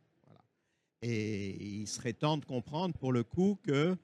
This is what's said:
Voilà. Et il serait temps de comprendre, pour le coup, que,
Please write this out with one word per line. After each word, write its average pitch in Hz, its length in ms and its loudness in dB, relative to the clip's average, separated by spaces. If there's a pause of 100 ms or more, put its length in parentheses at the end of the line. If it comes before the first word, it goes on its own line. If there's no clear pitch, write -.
(240)
Voilà. - 160 -20 (640)
Et 104 800 -2
il 104 80 -6
serait - 240 -4
temps 151 260 2
de 139 60 -8
comprendre, 151 520 -4
pour 131 160 0
le 120 120 4
coup, 196 380 2
que, 151 420 2